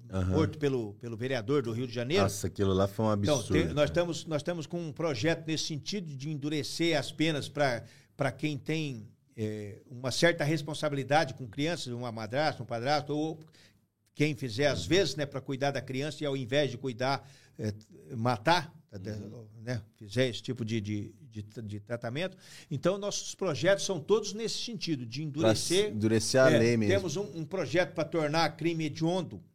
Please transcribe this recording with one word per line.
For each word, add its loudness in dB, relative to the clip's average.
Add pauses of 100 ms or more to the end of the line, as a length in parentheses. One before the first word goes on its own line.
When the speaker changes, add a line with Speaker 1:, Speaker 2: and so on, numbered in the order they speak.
Speaker 1:
Aham. 0
Speaker 2:
morto 4
pelo, 0
pelo -8
vereador 0
do -4
Rio -2
de -10
Janeiro. 2
Speaker 1:
Nossa, -2
aquilo 2
lá 6
foi 0
um 4
Speaker 2:
Então, 4
Speaker 1:
absurdo, -2
Speaker 2:
tem, 6
nós -4
Speaker 1:
cara. 6
Speaker 2:
estamos, 0
nós -2
estamos -4
com -8
um -6
projeto 0
nesse -2
sentido -6
de -8
endurecer 0
as -2
penas 0
pra, 0 (320)
pra 0
quem -2
tem, -4 (300)
é, -4 (100)
uma -4
certa 4
responsabilidade 0
com -10
crianças, -2
uma -6
madrasta, -2
um -6
padrasto, 0
ou -2 (760)
quem 2
fizer -2
às 2
Speaker 1:
Uhum. -6
Speaker 2:
vezes, 4
né, -2
pra -6
cuidar -2
da -4
criança -6
e -2
ao 0
invés 2
de -8
cuidar, -2 (300)
é, -2 (420)
matar, 2 (160)
Speaker 1:
Uhum. -12 (160)
Speaker 2:
né, -4 (140)
fizer 0
esse -6
tipo -6
de, 0
de, -4 (240)
de -8
tra-, -14
de -10
tratamento. -6 (320)
Então, 2
nossos -6
projetos 2
são -2
todos 2
nesse -4
sentido, -4
de -8
Speaker 1:
Pra -6
Speaker 2:
endurecer. 2
Speaker 1:
endurecer 4
a 10
Speaker 2:
É, 6
Speaker 1:
lei 6
mesmo. 4
Speaker 2:
temos 0
um, -6
um -6
projeto 0
pra -2
tornar 2
crime 0
hediondo -2 (140)